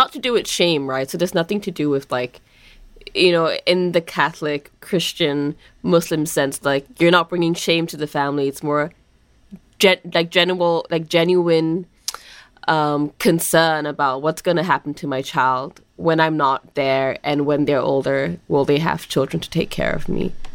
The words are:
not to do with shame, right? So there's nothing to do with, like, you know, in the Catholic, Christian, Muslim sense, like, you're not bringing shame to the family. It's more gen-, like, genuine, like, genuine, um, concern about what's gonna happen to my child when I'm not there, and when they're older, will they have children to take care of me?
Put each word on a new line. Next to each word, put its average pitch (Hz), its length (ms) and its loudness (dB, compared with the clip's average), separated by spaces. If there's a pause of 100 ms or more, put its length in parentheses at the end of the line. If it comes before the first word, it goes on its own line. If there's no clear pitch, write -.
not 262 120 4
to 302 60 -12
do 247 140 -2
with 214 160 0
shame, 160 400 0
right? 135 220 -4
So 180 80 -6
there's 175 240 -2
nothing 202 180 -2
to 202 100 -8 (120)
do 147 80 0
with, 139 200 -2
like, 123 300 -6 (760)
you 175 180 6
know, 165 140 4 (200)
in 180 260 2
the 175 80 4
Catholic, 151 680 -2 (100)
Christian, 147 720 -2 (280)
Muslim 170 440 0
sense, 139 380 -2
like, 139 200 0 (140)
you're 170 200 4
not 170 100 0
bringing 170 260 0
shame 165 320 0
to 165 100 -10
the 151 100 -6
family. 143 420 -2
It's 139 140 -8
more 147 300 -2 (840)
gen-, 185 360 2
like, 170 160 0
genuine, 175 600 2
like, 165 180 -2
genuine, 170 760 2 (840)
um, 147 500 0
concern 160 680 2
about 139 360 -2
what's 160 200 -2
gonna 170 220 0
happen 147 300 0
to - 120 -12
my 135 160 -4
child 131 580 -2 (160)
when 165 240 0
I'm 160 160 2
not 135 380 0
there, 135 480 0
and 147 240 0
when 147 200 2
they're 139 280 2
older, 139 440 -2 (100)
will 143 160 2
they 143 140 2
have 160 300 -2
children 139 320 -2
to - 80 -14
take - 220 -4
care - 220 -2
of - 160 -4
me? - 240 -2 (220)